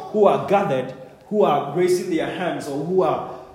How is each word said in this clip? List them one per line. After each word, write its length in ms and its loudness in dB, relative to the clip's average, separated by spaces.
who 140 4
are 220 4
gathered, 460 0
who 120 2
are 340 2
raising 400 0
their 120 -2
hands, 400 -6
or 180 -6
who 160 2
are, 300 0